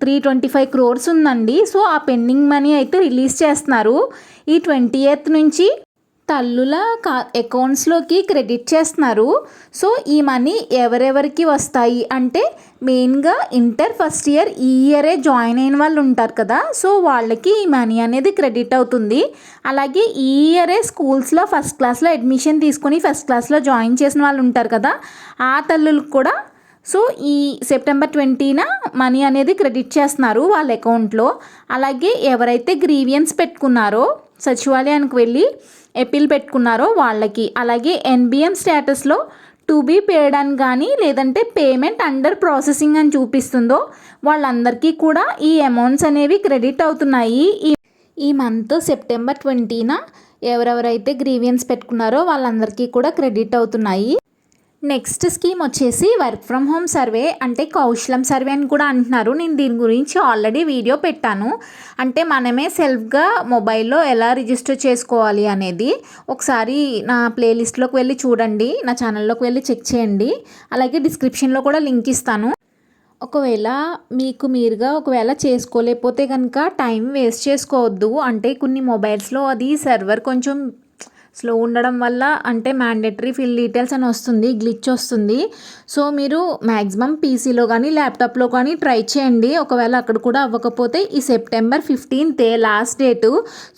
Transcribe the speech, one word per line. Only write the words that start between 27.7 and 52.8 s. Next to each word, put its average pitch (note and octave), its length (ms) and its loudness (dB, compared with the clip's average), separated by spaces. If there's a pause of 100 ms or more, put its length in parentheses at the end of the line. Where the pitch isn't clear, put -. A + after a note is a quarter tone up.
ట్వంటీన C#4 520 0 (340)
మనీ B3+ 260 0
అనేది C#4 320 2
క్రెడిట్ C4 440 -2
చేస్తున్నారు C4+ 440 2
వాళ్ళ D#4 300 2
అకౌంట్లో. A3+ 640 0 (360)
అలాగే C4+ 500 -2
ఎవరైతే A#3+ 520 0 (100)
గ్రీవియన్స్ C#4+ 560 2
పెట్టుకున్నారో, C4 800 0 (240)
సచివాలయానికి C4+ 760 0
వెళ్ళి B3 320 4 (540)
అప్పీల్ C#4+ 280 2
పెట్టుకున్నారో B3+ 560 0 (120)
వాళ్ళకి, A3 600 0
అలాగే A#3+ 480 -2
ఎన్బిఎం C4 500 2
స్టేటస్లో D4 680 0 (440)
to D4+ 120 4
be D4+ 160 2 (120)
paid D4 260 2
అని C#4 220 -2
కానీ C4 320 0 (140)
లేదంటే C4 400 0 (140)
పేమెంట్ C#4+ 520 2
under C4+ 240 0 (100)
processing D4+ 540 2
అని D4+ 120 4
చూపిస్తుందో C4 800 0 (360)
వాళ్ళందరికీ C4 680 0
కూడా D#4+ 340 2 (160)
ఈ D#4 180 4
అమౌంట్స్ B3+ 460 2
అనేవి D4 320 2
క్రెడిట్ C4+ 440 0
అవుతున్నాయి. C#4 640 2 (180)
ఈ, D4+ 120 2 (420)
ఈ C#4+ 140 -2
మంత్ A#3+ 480 -2
సెప్టెంబర్ C4 580 -4
ట్వంటీన A#3+ 600 -2 (460)
ఎవరెవరైతే A#3+ 680 -2
గ్రీవియన్స్ B3 560 -2
పెట్టుకున్నారో A#3+ 540 -2
వాళ్ళందరికీ A#3+ 640 -2